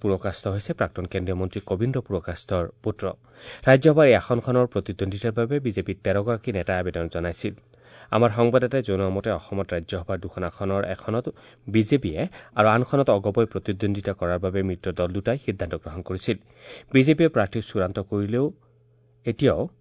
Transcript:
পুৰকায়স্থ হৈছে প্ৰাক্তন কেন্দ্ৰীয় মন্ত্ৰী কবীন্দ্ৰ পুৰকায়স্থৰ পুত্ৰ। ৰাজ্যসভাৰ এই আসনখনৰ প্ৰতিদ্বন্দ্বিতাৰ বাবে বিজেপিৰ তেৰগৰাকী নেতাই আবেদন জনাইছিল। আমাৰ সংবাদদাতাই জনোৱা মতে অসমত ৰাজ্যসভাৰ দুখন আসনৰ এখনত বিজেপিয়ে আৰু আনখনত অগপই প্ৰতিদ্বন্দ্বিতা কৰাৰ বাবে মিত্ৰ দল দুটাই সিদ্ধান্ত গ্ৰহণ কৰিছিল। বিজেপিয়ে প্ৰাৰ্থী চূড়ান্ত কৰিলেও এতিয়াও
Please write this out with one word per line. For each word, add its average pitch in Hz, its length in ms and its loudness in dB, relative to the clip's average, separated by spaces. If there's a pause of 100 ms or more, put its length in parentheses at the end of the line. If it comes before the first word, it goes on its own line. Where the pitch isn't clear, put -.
পুৰকায়স্থ 95 520 -2
হৈছে 98 260 -6
প্ৰাক্তন 90 320 -4
কেন্দ্ৰীয় 92 280 -4
মন্ত্ৰী 95 200 -4 (100)
কবীন্দ্ৰ 120 380 -2
পুৰকায়স্থৰ 87 560 -4 (200)
পুত্ৰ। 104 220 -4 (640)
ৰাজ্যসভাৰ 147 440 8
এই 110 100 8
আসনখনৰ 123 520 0
প্ৰতিদ্বন্দ্বিতাৰ 98 640 -4
বাবে 117 160 -2 (100)
বিজেপিৰ 95 400 -4
তেৰগৰাকী 104 520 -2
নেতাই 92 240 -2
আবেদন 85 320 -4
জনাইছিল। 85 420 -4 (600)
আমাৰ 113 220 4
সংবাদদাতাই 120 520 2
জনোৱা 95 260 0
মতে 98 220 -4
অসমত 98 360 -6
ৰাজ্যসভাৰ 87 500 -6
দুখন 92 260 -8
আসনৰ 98 340 -2 (100)
এখনত 110 320 -4 (420)
বিজেপিয়ে 107 540 2 (360)
আৰু 107 180 6
আনখনত 135 320 2 (100)
অগপই 104 360 0
প্ৰতিদ্বন্দ্বিতা 101 640 -4
কৰাৰ 90 260 -2
বাবে 95 140 -2 (100)
মিত্ৰ 90 180 -6 (120)
দল 90 160 0
দুটাই 113 300 -2
সিদ্ধান্ত 95 280 -4 (100)
গ্ৰহণ 82 240 -12
কৰিছিল। 95 300 -4 (560)
বিজেপিয়ে 151 420 6
প্ৰাৰ্থী 110 240 0 (100)
চূড়ান্ত 95 280 -2 (120)
কৰিলেও 107 360 -2 (800)
এতিয়াও 113 360 2 (200)